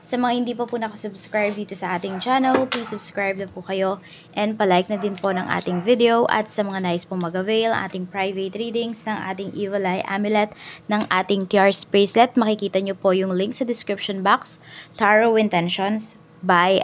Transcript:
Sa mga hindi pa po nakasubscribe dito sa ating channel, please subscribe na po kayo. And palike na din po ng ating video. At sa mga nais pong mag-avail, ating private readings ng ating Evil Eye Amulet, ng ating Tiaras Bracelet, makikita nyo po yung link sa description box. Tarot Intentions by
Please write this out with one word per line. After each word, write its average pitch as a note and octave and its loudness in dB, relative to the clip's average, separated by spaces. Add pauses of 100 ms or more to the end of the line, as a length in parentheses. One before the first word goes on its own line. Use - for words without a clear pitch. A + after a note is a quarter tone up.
Sa - -6
mga B3 2
hindi A#3+ -2
pa A#3+ -4
po A#3 -6
nakasubscribe G#3 -4
dito G3+ -10
sa F3+ -4
ating F#3+ -6
channel, C4 2
please B3 -6
subscribe G3 -6
na G3 -6
po F#3 -16
kayo. F#3+ -2 (320)
And G#3+ -2
palike F#3 2
na G#3 -4
din G3 -4
po G3 0
ng F#3 -4
ating F3+ -2
video. A#3 4
At A3 0
sa G#3 -4
mga F#3+ -6
nais F3 -2
pong F#3 -6
mag-avail, G#3+ 0
ating F#3 -6
private F#3+ -4
readings A#3 -6
ng G#3+ -4 (160)
ating G3 -10
Evil G3+ -4
Eye F3+ 0
Amulet, G#3 0 (320)
ng G#3 0
ating F#3+ 0
Tiaras G3 4
Bracelet, A3+ 4
makikita G#3+ 0
nyo G3 -4
po F#3+ 2
yung F#3+ 0
link G3+ -2
sa A#3 -4
description G3 -4
box. A3 2 (400)
Tarot A3 6
Intentions G3+ 0 (240)
by F#3 6